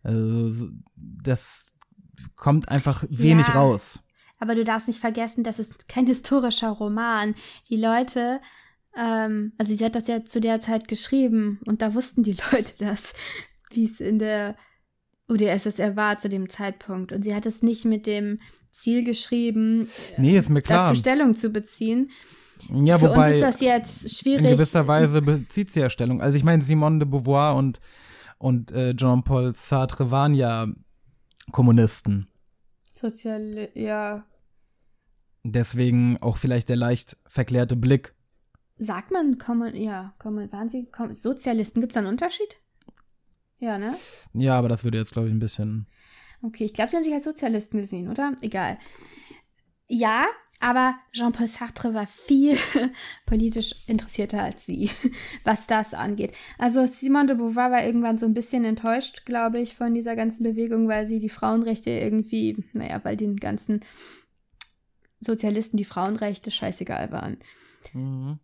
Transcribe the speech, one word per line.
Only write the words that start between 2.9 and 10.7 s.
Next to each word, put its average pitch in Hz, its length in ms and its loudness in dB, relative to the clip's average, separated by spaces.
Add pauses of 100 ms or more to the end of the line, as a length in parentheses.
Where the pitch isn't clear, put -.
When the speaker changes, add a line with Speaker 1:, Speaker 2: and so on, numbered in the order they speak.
Speaker 1:
wenig 151 380 6
Speaker 2:
Ja. 139 60 2
Speaker 1:
raus. 131 460 2 (400)
Speaker 2:
Aber 226 160 -2
du 226 80 0
darfst 220 240 -2
nicht 233 120 -4
vergessen, 226 440 -4
das 226 160 -4
ist - 280 -12
kein 247 200 2
historischer 247 640 0
Roman. 214 680 -2 (340)
Die 226 80 0
Leute 240 640 0 (560)
ähm, 220 600 -2
also 214 180 0
sie 220 100 0
hat 226 100 -2
das 226 120 -4
ja 233 180 -2
zu - 160 -2
der 226 200 2
Zeit 226 260 -2